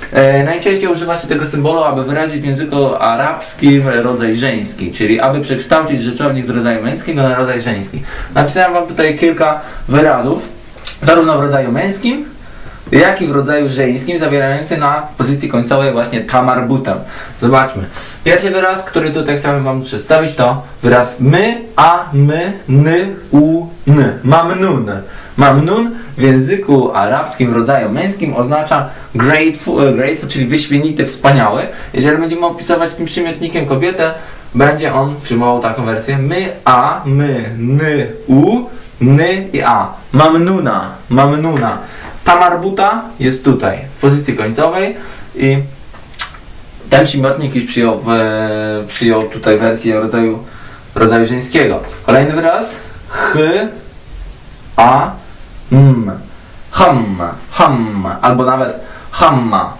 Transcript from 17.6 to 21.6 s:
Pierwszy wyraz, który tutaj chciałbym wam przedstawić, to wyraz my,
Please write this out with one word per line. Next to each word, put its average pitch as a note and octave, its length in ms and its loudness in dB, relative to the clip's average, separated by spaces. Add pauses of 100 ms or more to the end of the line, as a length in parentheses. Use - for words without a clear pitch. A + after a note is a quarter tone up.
Pierwszy F3+ 280 2
wyraz, F#3+ 320 0
który D3+ 280 -2
tutaj C#3+ 280 -2
chciałbym C#3+ 240 -2
wam C3 180 -2
przedstawić, D#3 540 0
to B2+ 280 0 (200)
wyraz B2 360 4
my, F3+ 420 2 (140)